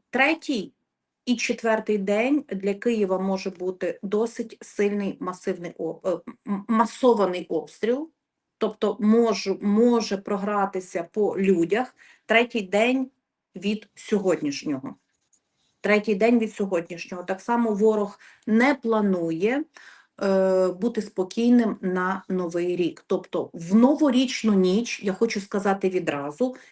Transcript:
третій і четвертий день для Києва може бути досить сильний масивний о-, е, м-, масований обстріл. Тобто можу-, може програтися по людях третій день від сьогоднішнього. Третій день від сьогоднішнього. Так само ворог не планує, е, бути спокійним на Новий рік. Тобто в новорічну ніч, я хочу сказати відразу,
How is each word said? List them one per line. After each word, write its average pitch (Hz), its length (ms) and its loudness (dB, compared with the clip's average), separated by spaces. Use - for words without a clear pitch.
третій 277 640 -2
і 247 100 0
четвертий 220 600 -2
день 220 520 0
для 196 240 -4
Києва 202 460 0
може 190 300 -2
бути 185 540 -6
досить 226 580 -4
сильний 202 580 -4
масивний 180 580 -8
о-, 165 280 -8
е, 175 260 -4
м-, 202 200 -4
масований 220 800 2
обстріл. 240 600 -4
Тобто 214 420 -2
можу-, 214 600 2
може 214 560 2
програтися 196 920 -4
по 202 280 0
людях 190 560 2
третій 233 360 2
день 240 500 0
від 202 400 -6
сьогоднішнього. 156 1000 -2
Третій 208 340 2
день 233 240 4
від 220 140 -2
сьогоднішнього. 180 680 -6
Так 190 180 -6
само 233 320 0
ворог 208 460 0
не 240 280 4
планує, 208 880 0
е, 190 440 4
бути 208 340 -2
спокійним 226 800 2
на 185 480 -2
Новий 175 460 -2
рік. 165 320 -4
Тобто 185 460 -4
в 175 220 -2
новорічну 254 800 4
ніч, 190 500 2
я 196 100 -2
хочу 226 280 -2
сказати 196 480 -2
відразу, 160 680 -4